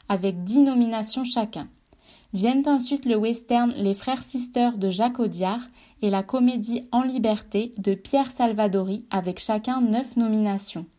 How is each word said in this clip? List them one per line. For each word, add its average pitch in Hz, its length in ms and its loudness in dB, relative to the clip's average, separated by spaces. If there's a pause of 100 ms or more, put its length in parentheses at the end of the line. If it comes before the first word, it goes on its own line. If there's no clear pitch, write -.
avec 180 340 -2
dix 220 160 2
nominations 240 640 2
chacun. 220 460 -4 (640)
Viennent 247 340 2
ensuite 277 380 0
le 240 100 2
western 233 640 2
Les 202 160 2
Frères 254 300 -4
Sisters 240 540 -2
de 190 120 0
Jacques 233 320 0
Audiard 190 400 -2 (400)
et 208 80 2
la 196 140 2
comédie 240 680 0
En 247 120 4
liberté 226 760 -2
de 196 160 0
Pierre 262 400 0
Salvadori 208 760 0
avec 180 300 -4
chacun 220 400 -2
neuf 247 380 0
nominations. 214 680 0 (140)